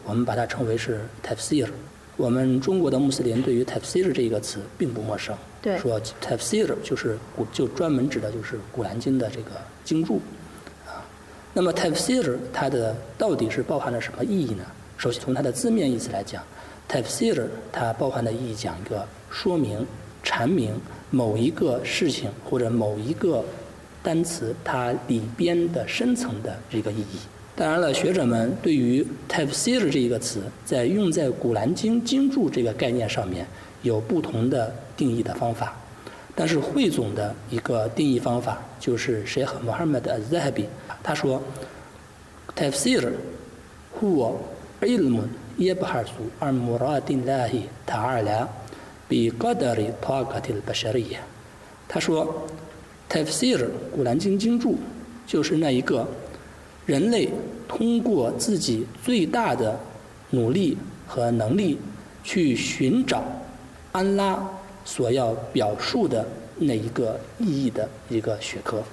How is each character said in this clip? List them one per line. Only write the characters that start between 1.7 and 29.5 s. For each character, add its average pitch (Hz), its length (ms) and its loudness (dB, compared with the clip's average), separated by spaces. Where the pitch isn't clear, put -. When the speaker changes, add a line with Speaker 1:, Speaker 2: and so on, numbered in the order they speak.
Speaker 1:
我 127 140 2
们 131 300 4
中 190 180 2
国 165 100 4
的 127 100 4
穆 135 120 6
斯 131 140 0
林 120 180 2
对 135 100 2
于 123 120 4
tafsir 180 480 0
这 131 100 2
一 113 60 4
个 107 120 2
词 104 200 -6
并 127 160 0
不 107 80 -4
陌 107 160 -2
生。 104 180 -6
Speaker 2:
对。 196 180 0
Speaker 1:
说 113 220 2
tafsir 190 500 2
就 - 120 -2
是 113 240 -2
古-， 117 180 -2
就 135 160 2
专 165 220 0
门 131 180 4
指 123 120 -2
的 107 100 -2
就 113 120 -6
是 117 160 -8
《古 120 120 -4
兰 98 140 -4
经》 135 200 2
的 117 100 2
这 - 140 -6
个 - 80 -10
经 160 200 2
注。 - 160 2
啊， - 160 -12
那 - 80 2
么 175 140 4
tafsir 175 600 2
它 135 180 0
的 113 260 2
到 202 160 4
底 110 160 2
是 127 120 0
包 143 160 0
含 120 140 -2
了 117 80 0
什 - 140 -6
么 123 100 -2
意 185 220 2
义 110 80 -2
呢？ 92 100 -6
首 123 140 0
先 117 100 -4
从 131 140 0
它 139 80 0
的 135 100 2
字 233 180 0
面 180 200 4
意 117 80 0
思 - 120 -6
来 98 120 -4
讲， - 200 -10
tafsir 139 560 2
它 117 220 0
包 139 140 0
含 117 160 0
的 113 80 0
意 120 200 -4
义 - 20 -6
讲 82 260 -6
一 98 80 -10
个 104 180 -4
说 180 300 0
明、 110 260 0
阐 - 220 0
明 131 260 2
某 113 260 2
一 120 140 4
个 143 340 0
事 - 260 2
情 110 200 -4
或 135 100 2
者 117 120 2
某 107 280 2
一 117 140 -4
个 160 320 2
单 165 220 2
词 120 400 -4
它 123 260 0
里 117 140 2
边 170 340 4
的 123 160 -2
深 120 300 2
层 104 260 -4
的 113 140 -4
这 110 100 0
个 104 100 -2
意 107 100 -2
义。 92 180 -6
当 160 100 2
然 160 140 4
了， 156 140 4
学 - 180 2
者 180 140 4
们 117 360 4
对 165 120 6
于 127 280 4
tafsir 170 640 2